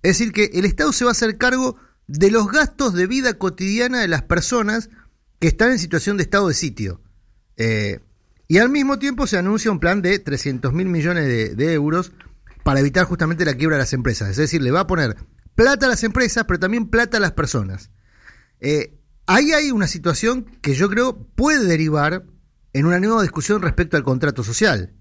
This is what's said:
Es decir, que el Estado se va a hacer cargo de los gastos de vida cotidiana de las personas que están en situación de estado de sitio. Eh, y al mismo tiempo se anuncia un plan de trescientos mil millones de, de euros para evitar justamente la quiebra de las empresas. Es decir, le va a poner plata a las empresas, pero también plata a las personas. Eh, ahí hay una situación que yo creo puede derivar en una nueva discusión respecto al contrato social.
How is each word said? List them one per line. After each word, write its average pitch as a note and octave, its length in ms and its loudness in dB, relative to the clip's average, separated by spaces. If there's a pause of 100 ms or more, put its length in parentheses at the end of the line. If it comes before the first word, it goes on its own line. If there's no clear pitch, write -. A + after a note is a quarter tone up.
Es F#3 140 2
decir, A3+ 160 -2
que G#3 200 2
el F#3 120 0
Estado D4 280 0
se B3 120 0
va A#3+ 60 4
a - 20 0
hacer A3 240 -2
cargo B3+ 400 0 (300)
de F3 240 4
los G#3+ 200 2
gastos C4+ 420 0
de F3+ 140 0
vida B3+ 300 -2
cotidiana A3 640 -2
de G3 60 0
las D3+ 160 -2
personas A3 680 -2 (500)
que E3 80 2
están A3+ 240 2
en A#3 80 0
situación F3+ 380 -2
de F3 60 0
estado G3+ 240 2
de D3+ 60 0
sitio. G2+ 480 -6 (560)
Eh, G#2+ 420 -2 (480)
y E3 100 4
al A#3+ 120 6
mismo C#4 300 0
tiempo C4+ 280 -2
se G3+ 100 0
anuncia G#3+ 340 0
un E3+ 80 -2
plan F#3 220 0
de G3 180 0
trescientos C3+ 540 -4
mil F#3 140 -2
millones E3 380 0
de, A2+ 300 -2
de D#3 180 0
euros D#3 380 0 (520)
para C3+ 160 2
evitar C#3+ 260 2
justamente E3 400 -2
la C#3 100 0
quiebra D#3 220 0
de C3+ 60 0
las B2 100 -2
empresas. A#2 360 -2
Es F#2+ 80 -2
decir, D3+ 240 0
le B2+ 100 0
va F3 100 2
a E3+ 60 -2
poner D#3 280 0 (400)
plata C4 300 4
a B3+ 40 4
las A#3 140 0
empresas, A#3 420 0
pero F3+ 140 0
también G#3 300 -2
plata A#3 280 0
a G#3 40 2
las F3 100 2
personas. G#2+ 600 -4 (680)
Eh, C#3+ 340 -2 (320)
ahí C#4 260 2
hay D4 200 0
una G3+ 160 0
situación G#3+ 580 -2 (160)
que C#3+ 120 -2
yo F3+ 160 2
creo A#3+ 460 -2
puede C#4 300 2
derivar D#3 580 0 (500)
en C#3 120 2
una F3 140 4
nueva A3 220 2
discusión F#3+ 400 -2
respecto E3 360 0
al C#3 60 0
contrato C3 400 -2
social. A2+ 580 0